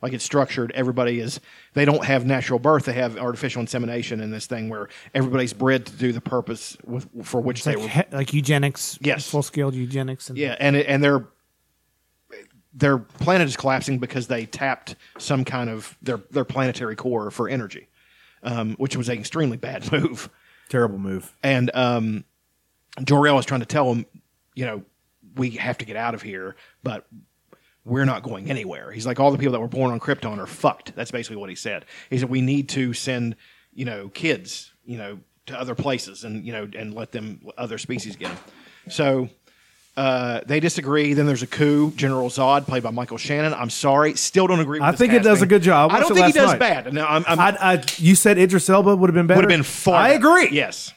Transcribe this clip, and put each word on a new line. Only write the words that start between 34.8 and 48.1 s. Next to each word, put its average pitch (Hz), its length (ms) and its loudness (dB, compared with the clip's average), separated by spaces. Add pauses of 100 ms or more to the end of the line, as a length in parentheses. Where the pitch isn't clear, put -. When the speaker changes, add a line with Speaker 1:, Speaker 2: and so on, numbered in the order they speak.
Speaker 1:
you 120 140 -14
know, 101 220 -14 (260)
to 131 120 -14
other 127 180 -8
places 120 480 -6
and, 107 200 -10
you 117 80 -12
know, 107 240 -10
and 107 180 -12
let 110 180 -14
them, 107 280 -12 (160)
other 113 220 -10
species 110 380 -10
get 90 140 -10
'em." 90 60 -12 (520)
So, 135 400 0 (680)
uh, 127 500 -2
they 143 120 0
disagree. 147 560 0
Then 147 120 4
there's 131 180 0
a - 20 -12
coup. 147 460 2
General 131 360 -2
Zod, 135 380 2
played 131 160 -2
by 113 80 -4
Michael 117 280 -6
Shannon. 147 360 -2
I'm 117 160 -6
sorry, 147 460 2
still 190 320 2
don't 180 120 2
agree 151 200 -2
with 143 80 4
Speaker 3:
I - 20 4
Speaker 1:
his 175 80 0
Speaker 3:
think 240 140 6
it 240 100 8
does 214 160 6
Speaker 1:
casting. 180 60 6
Speaker 3:
a 185 40 0
good 196 140 8
job. 160 300 6
Speaker 1:
I 226 80 4
don't 320 100 4
Speaker 3:
Watched - 0 -
it - 40 4 (100)
Speaker 1:
think 320 100 6
he 302 60 6
Speaker 3:
last 196 100 8
Speaker 1:
does 143 100 2
Speaker 3:
night. 170 240 2
Speaker 1:
bad. 127 80 -8
No, 151 140 -2
I'm, 156 220 2
I'm 165 100 4
Speaker 3:
I, 196 220 6
I, 180 240 2 (140)
you 175 180 8